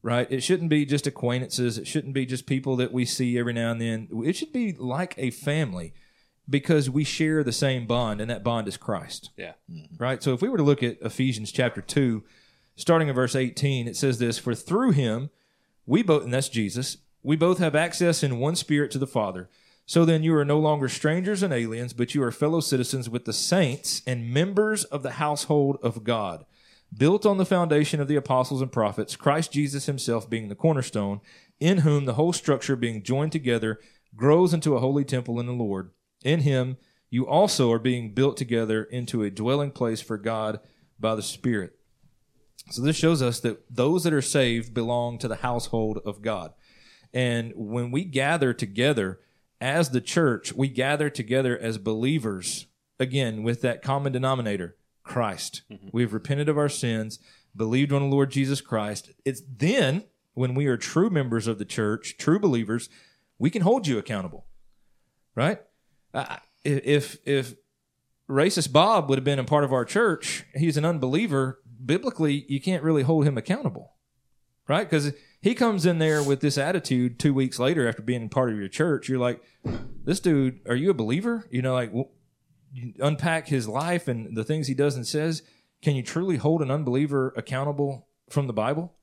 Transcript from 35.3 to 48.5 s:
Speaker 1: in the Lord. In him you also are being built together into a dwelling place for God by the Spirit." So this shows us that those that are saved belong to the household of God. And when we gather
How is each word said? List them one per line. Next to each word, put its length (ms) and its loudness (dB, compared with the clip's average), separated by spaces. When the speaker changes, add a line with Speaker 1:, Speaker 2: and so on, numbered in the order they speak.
Speaker 1:
in 80 -4
the 60 -6
Lord. 380 -4
In 160 2
him 380 2
you 160 0
also 440 4
are 80 4
being 360 -2
built 240 2
together 460 0
into 380 -4
a 80 0
dwelling 400 -2
place 300 -2
for 160 -6
God 440 -4
by 160 0
the 80 -4
Spirit." 540 -4
So 100 -8
this 160 2
shows 240 4
us 200 0
that 280 -4
those 360 2
that 100 2
are 80 2
saved 500 0
belong 460 -2
to 100 -6
the 80 -4
household 720 -2
of 160 -8
God. 320 -6
And 420 -2
when 360 -6
we 140 -2
gather 500 0